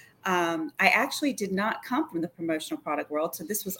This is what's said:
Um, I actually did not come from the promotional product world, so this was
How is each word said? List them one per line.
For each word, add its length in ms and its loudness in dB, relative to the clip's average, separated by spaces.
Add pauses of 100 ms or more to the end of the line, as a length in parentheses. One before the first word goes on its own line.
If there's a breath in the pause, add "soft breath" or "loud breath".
(240 soft breath)
Um, 560 2
I 80 8
actually 440 2
did 200 -2
not 320 0
come 240 0
from 140 -4
the 60 -2
promotional 540 -4
product 300 -4
world, 240 -2
so 80 -8
this 200 -4
was 160 -6